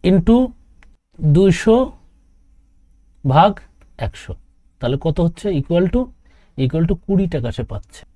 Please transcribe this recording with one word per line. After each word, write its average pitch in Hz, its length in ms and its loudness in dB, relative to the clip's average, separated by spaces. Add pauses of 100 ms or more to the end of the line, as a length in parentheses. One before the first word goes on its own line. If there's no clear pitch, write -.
ইনটু 226 480 2 (680)
দুইশো 190 680 2 (1400)
ভাগ 165 320 4 (380)
একশো, - 380 -12 (440)
তাহলে 127 220 -4
কত 160 180 -2
হচ্ছে? 170 300 -2
Equal 170 380 0
to, 247 180 -2 (520)
equal 147 280 -2
to 170 100 0
কুড়ি 190 320 -2
টাকা 120 240 -6
সে 123 120 -8
পাচ্ছে। - 420 -14 (100)